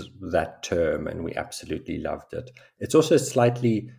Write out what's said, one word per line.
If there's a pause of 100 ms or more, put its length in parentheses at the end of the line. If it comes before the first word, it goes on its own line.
(200)
that
term
and
we
absolutely
loved
it. (280)
It's
also
a
slightly